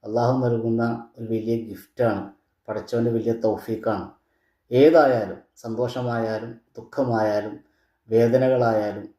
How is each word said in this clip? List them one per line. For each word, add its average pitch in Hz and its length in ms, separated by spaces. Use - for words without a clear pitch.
അല്ലാഹു 120 340
നൽകുന്ന 117 460
ഒരു 113 160
വലിയ 113 360
ഗിഫ്റ്റാണ്, 104 600
പടച്ചവൻ്റെ 117 420
വലിയ 113 220
തൗഫീഖാണ്. 110 760
ഏതായാലും, 131 680
സന്തോഷമായാലും 117 960
ദുഃഖമായാലും 110 800
വേദനകളായാലും 117 960